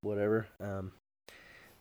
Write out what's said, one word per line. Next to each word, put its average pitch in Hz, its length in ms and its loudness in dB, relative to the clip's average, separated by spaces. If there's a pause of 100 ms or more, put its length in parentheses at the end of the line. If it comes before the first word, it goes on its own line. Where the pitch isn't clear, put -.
whatever. 104 460 2 (140)
Um, 98 300 -6 (880)